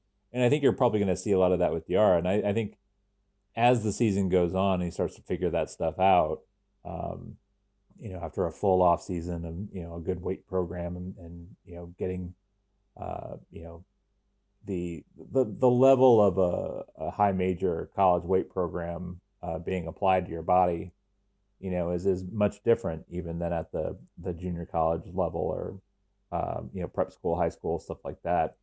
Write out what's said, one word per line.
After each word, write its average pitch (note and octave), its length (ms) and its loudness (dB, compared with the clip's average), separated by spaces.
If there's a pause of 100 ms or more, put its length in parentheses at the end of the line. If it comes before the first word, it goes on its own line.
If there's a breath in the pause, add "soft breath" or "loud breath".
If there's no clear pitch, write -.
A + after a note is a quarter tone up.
(320)
and B2 100 0
I B2 60 6
think D3 140 2
you're B2 100 6
probably G#2+ 280 2
gonna F#2+ 160 2
see G#2 160 0
a F#2 60 4
lot F#2 140 6
of F2 60 2
that E2 140 2
with E2 140 -4
D F2+ 100 0
R. G2 200 6
And E2+ 120 0
I, G2 60 2 (120)
I G#2 60 0
think G#2+ 240 -4 (800)
as A#2 280 4
the G#2 80 0
season G2 360 2
goes F2 260 2
on, F#2+ 260 2
he F2 100 -2
starts F2 260 -2
to - 60 -20
figure F2+ 280 -2
that D#2+ 200 -2
stuff E2 280 -4
out, F2 420 4 (440)
um, F2 520 -10 (640)
you G#2+ 120 -10
know, F2+ 80 -8
after E2+ 260 -2
a E2 60 -2
full F#2 300 2
off F2 200 4
season E2+ 420 -6
and, E2+ 280 -8
you F#2 100 -8
know, E2 120 -10
a E2+ 60 -8
good F2+ 200 -4
weight F#2 280 -8
program F2+ 480 -4
and, F2+ 200 -10
and, E2+ 300 -14 (180)
you F2 120 -14
know, F2 200 -12
getting, F2+ 380 -6 (640)
uh, - 360 -8 (160)
you E2+ 100 -12
know, E2+ 220 -14 (840)
the, F2 380 -6 (280)
the, C3 120 2
the A2 260 2
level B2+ 500 6
of F#2+ 180 4
a, F2+ 680 -2
a E2+ 60 -4
high G#2 180 2
major F#2 640 -2
college F2 300 4
weight F#2 260 0
program, F2 720 -6 (220)
uh, E2+ 160 -4
being F2 280 -4
applied F#2 380 0
to E2+ 80 -10
your E2 100 -6
body, F2+ 480 2 (720)
you F#2+ 100 -6
know, F2 220 0
is, F2 140 -2
is F#2 260 0
much G#2 320 -2
different F2+ 440 0
even E2+ 300 -6
than E2+ 140 -2
at E2 180 -4
the, E2+ 260 -4 (220)
the F2 140 -6
junior E2+ 340 -6
college E2 460 -2
level E2+ 280 -2
or, F2+ 400 -6 (520)
um, E2+ 420 -4
you F#2+ 60 -6
know, E2+ 80 -4
prep - 240 -2
school, E2+ 240 -2
high E2+ 120 2
school, E2 300 -4
stuff - 260 -10
like - 180 -10
that. E2+ 400 0